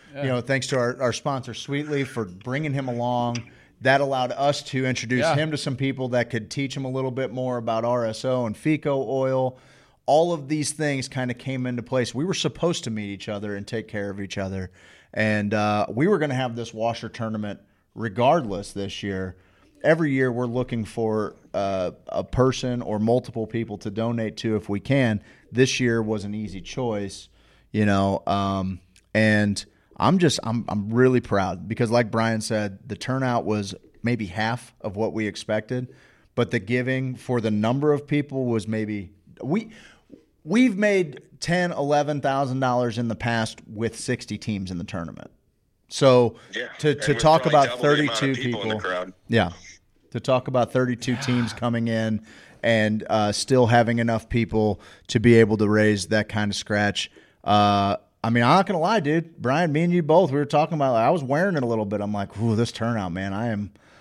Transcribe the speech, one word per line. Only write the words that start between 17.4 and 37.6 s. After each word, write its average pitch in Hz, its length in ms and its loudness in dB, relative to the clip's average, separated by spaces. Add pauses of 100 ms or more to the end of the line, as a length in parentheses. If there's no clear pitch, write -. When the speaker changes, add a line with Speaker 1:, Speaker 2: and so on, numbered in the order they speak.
Speaker 2:
regardless 113 680 0
this 98 300 -8
year. 95 340 -6 (480)
Every 160 280 2
year 131 200 2
we're 123 140 -4
looking 120 380 -4
for, 107 520 -4 (180)
uh, 95 380 -2 (160)
a - 160 -4
person 123 580 0
or 107 160 -4
multiple 117 480 0
people 110 320 -6
to 113 120 -10
donate 113 480 -4
to 110 180 0
if - 120 -6
we 101 120 -2
can. 123 420 2 (300)
This 127 280 2
year 117 220 2
was 107 220 -4
an 104 100 -8
easy 98 260 -8
choice, 104 680 -6 (440)
you 107 140 2
know, 98 400 2
um, 98 540 -2 (340)
and 104 500 2 (320)
I'm 151 220 4
just, 170 240 4
I'm, 113 260 -2
I'm 104 240 -4
really 127 280 4
proud 92 480 -2
because 113 220 -2
like 117 200 2
Brian 113 300 0
said, 104 460 -4
the 101 100 -8
turnout 127 480 -2
was 101 300 -2 (280)
maybe 113 240 -2
half 110 540 -4
of 98 160 -8
what 107 160 0
we 110 140 -2
expected, 110 600 -4 (460)
but 120 160 0
the 117 80 0
giving 127 560 -2
for 120 260 -4
the 107 100 0
number 123 420 2